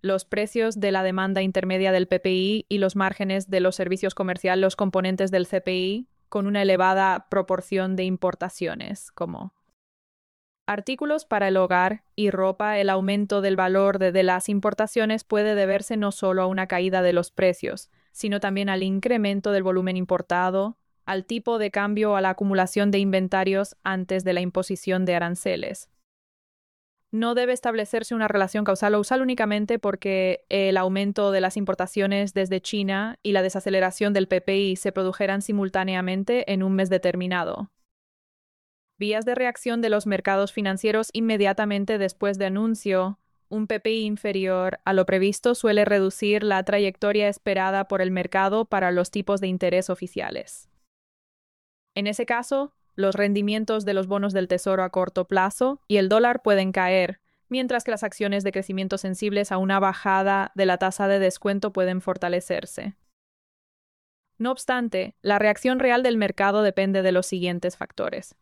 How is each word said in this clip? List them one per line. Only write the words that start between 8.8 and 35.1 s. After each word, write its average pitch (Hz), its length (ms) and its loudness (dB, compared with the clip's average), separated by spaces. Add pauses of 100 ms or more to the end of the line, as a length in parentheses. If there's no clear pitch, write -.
como 170 420 -10 (1120)
artículos 262 600 -4
para 202 220 0
el 190 100 2
hogar 185 460 2 (120)
y 208 160 0
ropa. 190 480 0
El 196 100 2
aumento 196 500 0
del 190 160 2
valor 190 440 2
de, 185 120 2
de 185 120 4
las 185 260 2
importaciones 214 760 0
puede 208 320 0
deberse 202 400 0
no 208 160 0
solo 185 300 0
a 185 60 2
una 190 200 -2
caída 185 360 0
de 180 100 4
los 175 180 0
precios, - 600 -2 (200)
sino 208 280 -4
también 202 280 -2
al 190 160 0
incremento 202 680 0
del 190 120 2
volumen 185 320 0
importado, 185 840 -2 (260)
al 190 200 -6
tipo 233 340 -2
de 208 100 0
cambio 208 440 0
o - 20 4
a 190 60 2
la 190 100 2
acumulación 196 600 0
de 196 80 2
inventarios 190 840 0
antes 185 400 -2
de 185 100 0
la 175 80 0
imposición 185 640 -2
de 175 100 2
aranceles. 175 760 -4 (1200)
No 233 240 0
debe 247 180 2
establecerse 226 600 -2
una 220 120 0
relación 202 360 0
causal 202 320 2
o - 20 4
causal 254 240 0
únicamente 233 560 0
porque 190 720 -2
el 190 280 2
aumento 196 540 0
de 196 100 2
las 185 160 0
importaciones 196 760 -2
desde 190 260 0
China 202 600 -4
y 208 120 -2
la 190 100 4
desaceleración 190 720 0
del 190 140 2
P 180 140 2
P 196 160 0
I 196 200 0
se 196 140 -4
produjeran 196 520 -2